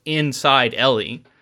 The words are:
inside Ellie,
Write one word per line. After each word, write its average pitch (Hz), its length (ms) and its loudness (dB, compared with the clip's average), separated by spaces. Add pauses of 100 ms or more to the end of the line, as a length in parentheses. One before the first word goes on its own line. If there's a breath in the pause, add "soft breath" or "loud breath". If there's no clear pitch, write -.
inside 139 680 0
Ellie, 113 480 0 (180 soft breath)